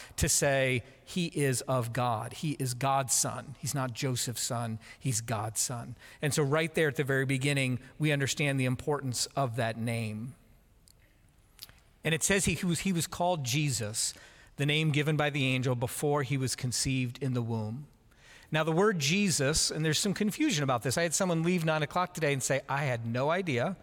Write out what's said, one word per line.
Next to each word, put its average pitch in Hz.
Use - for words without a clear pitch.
to 156
say, 135
"He 175
is 139
of 120
God. 120
He 156
is 127
God's 135
son. 123
He's -
not 127
Joseph's 123
son. 117
He's 117
God's 113
son." 120
And 147
so 156
right 160
there 160
at 131
the 151
very 135
beginning, 135
we 151
understand 139
the 127
importance 131
of 131
that 113
name. 113
And 156
it 160
says 196
he, 180
he -
was, 170
he 190
was 170
called 175
Jesus, 117
the 143
name 151
given 147
by 147
the 139
angel 127
before 143
he 139
was 131
conceived 127
in 127
the 123
womb. 113
Now, 156
the 160
word 196
Jesus, 156
and 156
there's 151
some 196
confusion 214
about 131
this. 127
I 170
had 170
someone 175
leave 175
nine 156
o'clock 180
today 151
and 131
say, 135
"I 139
had 120
no 123
idea." 170